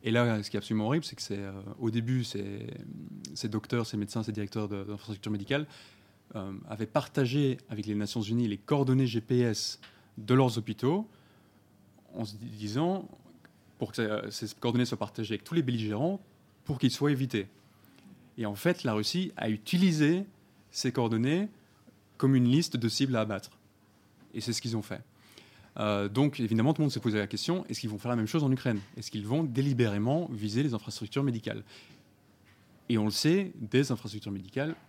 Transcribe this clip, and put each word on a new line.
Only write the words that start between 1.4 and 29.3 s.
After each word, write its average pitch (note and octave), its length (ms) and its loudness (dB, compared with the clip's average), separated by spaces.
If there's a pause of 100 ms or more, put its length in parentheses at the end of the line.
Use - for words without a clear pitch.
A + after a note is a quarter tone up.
au A#2 120 0
début, A#2 340 0
ces, G2+ 440 -8 (680)
ces - 160 -6
docteurs, A2 360 -2
ces A2 120 -6
médecins, G#2 260 -4
ces A2 80 -4
directeurs G#2 380 -6
de, G2 160 -6
d'infrastructures G#2 480 -8
médicales, C3+ 340 0 (720)
euh, G2 160 -8 (160)
avaient G#2+ 160 -4
partagé C3+ 720 0 (120)
avec G#2 160 -6
les G#2 80 -2
Nations G#2 280 -2
Unies A2+ 260 0
les G2+ 100 -2
coordonnées C3 500 2
G A2+ 120 0
P B2 220 2
S - 400 -2 (360)
de G#2+ 160 0
leurs B2+ 240 6
hôpitaux, B2+ 480 0 (1080)
en A2 80 -6
se G#2 140 -10
di-, G#2+ 80 -12
disant, A#2+ 640 -2 (680)
pour - 140 -4
que - 60 -6
ça, G#2+ 240 0 (100)
ces G#2+ 160 -8 (100)
coordonnées B2 280 2
soient A#2+ 120 -4
partagées G#2+ 360 -4
avec G#2 100 -4
tous - 100 -10
les E3+ 100 2
belligérants, B2 580 0 (420)
pour C3+ 160 -2
qu'ils C3 120 4
soient D3 200 2
évités. B2 360 0 (920)
Et A2+ 80 -4
en G2+ 100 -2
fait, E3+ 300 0
la A#2 80 2
Russie C3+ 420 0
a - 140 -2
utilisé E3 760 4 (480)
ces - 220 -2
coordonnées C3 560 2 (680)
comme C3+ 160 6
une B2 140 6
liste C#3 300 4
de A#2 100 0
cibles C3 300 2
à A2 40 4
abattre. G#2 300 -4 (800)
Et - 60 -6
c'est A2+ 140 -2
ce - 80 -2
qu'ils A2+ 160 -2
ont G#2+ 40 0
fait. - 200 -8 (760)
Euh, G#2 300 2
donc, C3+ 320 2
évidemment, A2+ 340 4
tout D3+ 80 0
le D3+ 40 4
monde C#3+ 80 0
s'est G#2 80 -4
posé G#2+ 180 2
la G2+ 80 0
question, E3+ 400 -2
est-ce - 140 -6
qu'ils A2+ 80 -4
vont G#2+ 80 -4
faire A#2+ 120 -4
la A#2+ 60 2
même A2 120 0
chose D#3 160 2
en C3+ 80 4
Ukraine ? B2 280 0 (160)
Est-ce A2+ 160 -12
qu'ils G#2 160 -6
vont C#3+ 160 2